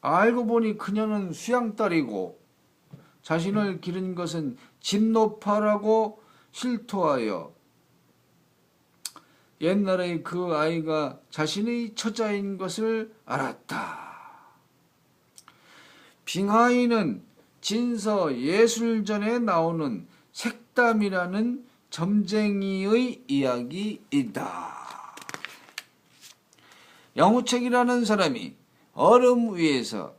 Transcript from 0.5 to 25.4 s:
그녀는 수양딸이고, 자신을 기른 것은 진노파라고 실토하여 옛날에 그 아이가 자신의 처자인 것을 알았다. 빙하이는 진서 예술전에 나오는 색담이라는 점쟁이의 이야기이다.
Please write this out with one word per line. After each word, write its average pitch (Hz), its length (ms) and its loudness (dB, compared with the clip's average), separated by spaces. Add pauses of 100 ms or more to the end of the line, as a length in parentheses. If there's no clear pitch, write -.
그녀는 208 540 -2
수양딸이고, 175 1040 -2 (840)
자신을 190 580 -2
기른 185 360 -6
것은 160 420 -6 (240)
진노파라고 214 1400 2 (300)
실토하여 147 1000 -2 (2000)
옛날에 180 600 0
그 175 340 -4
아이가 156 640 -2 (100)
자신의 214 680 -4
처자인 208 640 -4
것을 220 560 -4 (120)
알았다. - 840 -8 (2250)
빙하이는 220 1000 2 (380)
진서 208 760 -2
예술전에 220 1000 2
나오는 165 680 0 (240)
색담이라는 214 1300 0 (240)
점쟁이의 202 1400 0
이야기이다. 127 1500 -2 (2500)